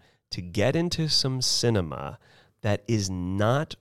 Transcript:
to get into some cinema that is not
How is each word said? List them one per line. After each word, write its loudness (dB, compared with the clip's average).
to -6
get 0
into -2
some 0
cinema 0
that 0
is 2
not 0